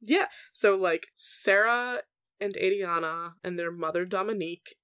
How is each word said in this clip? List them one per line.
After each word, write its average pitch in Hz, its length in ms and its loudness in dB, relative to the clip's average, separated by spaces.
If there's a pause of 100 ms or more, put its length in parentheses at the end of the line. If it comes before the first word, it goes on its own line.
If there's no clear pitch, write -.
Yeah. 277 240 4 (280)
So, 202 220 6
like, 175 400 0
Sarah 240 840 2 (400)
and 202 160 -4
Adiana 170 760 -2 (100)
and 180 160 -4
their 170 120 -4
mother 170 340 -2
Dominique, 185 680 -4 (100)